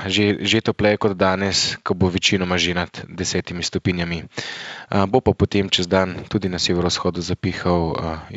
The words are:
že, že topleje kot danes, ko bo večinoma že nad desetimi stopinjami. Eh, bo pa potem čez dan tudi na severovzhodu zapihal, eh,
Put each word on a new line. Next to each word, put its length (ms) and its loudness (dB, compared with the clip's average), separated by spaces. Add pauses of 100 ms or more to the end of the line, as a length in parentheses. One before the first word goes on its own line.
že, 360 2
že 220 2
topleje 360 2
kot 180 2
danes, 640 0
ko 140 -4
bo 160 2
večinoma 480 0
že 160 0
nad 160 -2 (160)
desetimi 580 -4
stopinjami. 600 -2
Eh, 840 -4
bo 160 2
pa 120 4
potem 360 2
čez 180 0
dan 380 0
tudi 240 -2
na 100 -2
severovzhodu 640 0
zapihal, 580 0 (140)
eh, 100 -4 (340)